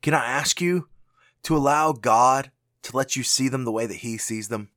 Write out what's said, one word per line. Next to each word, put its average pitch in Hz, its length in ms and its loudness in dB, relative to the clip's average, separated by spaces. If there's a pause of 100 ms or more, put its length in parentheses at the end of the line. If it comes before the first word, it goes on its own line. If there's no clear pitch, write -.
Can 151 140 0
I 139 100 2
ask 135 360 -2
you 175 280 -2 (540)
to 160 140 0
allow 151 360 2
God 123 580 4 (320)
to - 140 -8
let 135 200 -2
you 131 60 -4
see 131 260 0
them 127 160 -2
the 117 80 -2
way 113 140 -2
that 98 100 -8
he 117 200 -8
sees 110 320 -8
them? 107 280 -8